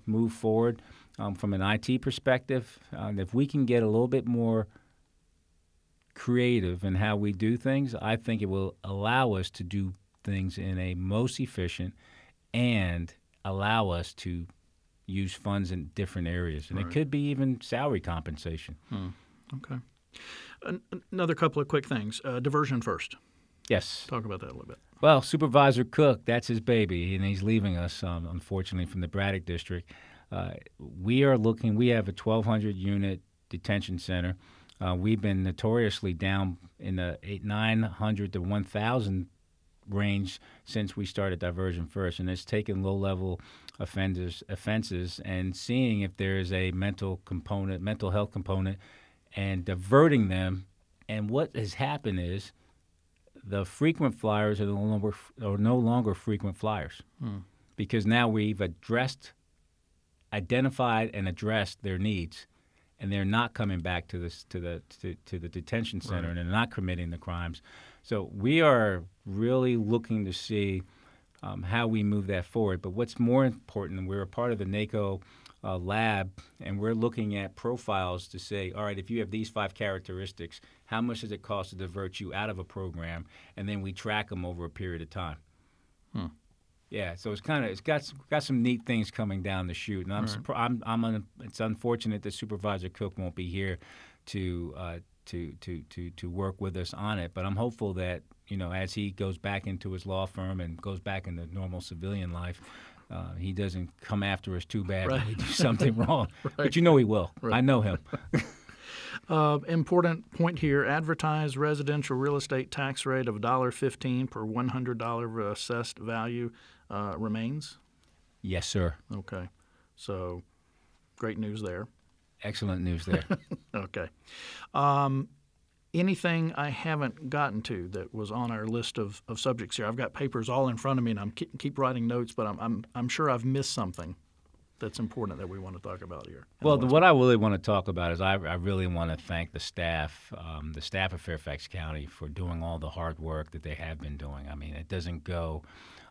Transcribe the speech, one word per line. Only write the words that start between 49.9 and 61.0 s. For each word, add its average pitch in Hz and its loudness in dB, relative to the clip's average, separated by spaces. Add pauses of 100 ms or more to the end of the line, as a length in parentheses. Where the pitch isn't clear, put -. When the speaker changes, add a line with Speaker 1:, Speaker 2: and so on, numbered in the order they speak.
Speaker 1:
them. 92 0 (420)
And 107 -4
what 147 0
has 104 -4
happened 135 -2
is 90 -4 (920)
the 98 -2
frequent 147 2
flyers 107 2
are 101 2
no 101 0
longer, 104 0 (300)
are 101 0
no 113 6
longer 117 4
frequent 101 -2
flyers 107 -4 (180)
Speaker 2:
Hmm. 107 -6 (400)
Speaker 1:
because 107 2
now 120 6
we've 107 2
addressed, 117 -2 (1000)
identified, 117 2